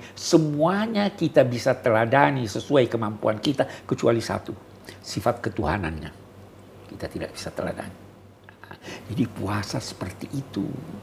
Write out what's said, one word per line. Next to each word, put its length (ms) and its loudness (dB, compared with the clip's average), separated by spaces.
semuanya 1040 2
kita 320 6
bisa 320 0
teladani 640 4
sesuai 480 2
kemampuan 480 0
kita, 480 -2
kecuali 320 4
satu, 320 -4
sifat 480 -2
ketuhanannya. 640 -4
Kita 160 -10
tidak 240 -8
bisa 240 -12
teladani. 400 -6
Jadi 240 0
puasa 480 -4
seperti 560 -10
itu. 320 -4